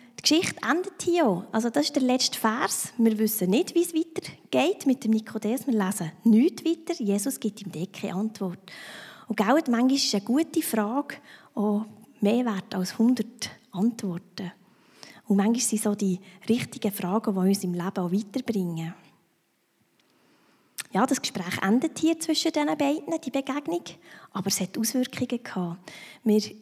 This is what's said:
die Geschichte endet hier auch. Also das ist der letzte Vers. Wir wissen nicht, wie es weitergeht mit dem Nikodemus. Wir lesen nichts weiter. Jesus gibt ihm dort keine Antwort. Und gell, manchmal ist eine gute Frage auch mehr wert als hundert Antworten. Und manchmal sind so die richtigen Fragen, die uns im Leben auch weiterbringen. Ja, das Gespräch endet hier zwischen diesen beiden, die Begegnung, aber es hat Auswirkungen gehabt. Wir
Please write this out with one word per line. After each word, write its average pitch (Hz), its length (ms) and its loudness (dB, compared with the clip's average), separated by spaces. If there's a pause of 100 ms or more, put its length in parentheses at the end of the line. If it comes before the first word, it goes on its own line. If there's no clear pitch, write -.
(200)
die - 20 -16
Geschichte - 400 2
endet 339 420 -2
hier 339 240 4
auch. 185 240 2
Also 226 180 0
das 294 180 2
ist - 100 -6
der 262 60 2
letzte 254 360 2
Vers. 233 580 -2
Wir 226 200 4
wissen 214 320 0
nicht, 269 260 2
wie 339 60 4
es 339 120 -2
weitergeht - 920 -2
mit 262 180 2
dem 220 80 2
Nikodemus. 220 560 -2
Wir 262 60 0
lesen 185 400 -2 (100)
nichts 233 400 6
weiter. 330 400 -2
Jesus 202 380 -2
gibt 208 200 -4
ihm 202 120 -10
dort 165 180 -6
keine 175 240 -8
Antwort. 196 560 -6 (580)
Und 214 60 -2
gell, 240 320 4
manchmal 247 240 4
ist 269 240 2
eine 202 80 2
gute 311 380 0
Frage 226 540 -2 (380)
auch 208 320 0 (360)
mehr 233 240 4
wert 196 280 -4
als 185 240 -4
hundert 233 520 0 (220)
Antworten. 190 840 -4 (720)
Und 202 80 4
manchmal 220 240 4
sind 220 220 0
so 208 140 0
die 190 260 0 (260)
richtigen 220 460 -2
Fragen, 196 400 -2
die 190 60 0
uns 196 260 4
im 180 80 -2
Leben 175 240 -4
auch 180 140 -2
weiterbringen. 190 800 -4 (2000)
Ja, 202 120 4
das - 160 0
Gespräch - 400 -6
endet 262 380 0
hier 330 180 2
zwischen 320 360 -2
diesen 302 240 0
beiden, 302 440 -2
die - 80 -10
Begegnung, 285 540 -4 (480)
aber 202 160 -4
es - 140 -2
hat - 160 -6
Auswirkungen 247 640 -2
gehabt. 175 480 -6 (320)
Wir 214 160 4 (220)